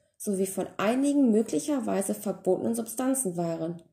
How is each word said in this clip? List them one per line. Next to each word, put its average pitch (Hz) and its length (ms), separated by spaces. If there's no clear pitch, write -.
sowie 196 220
von 190 220
einigen 262 560
möglicherweise 220 800
verbotenen 208 600
Substanzen 233 640
waren. 165 420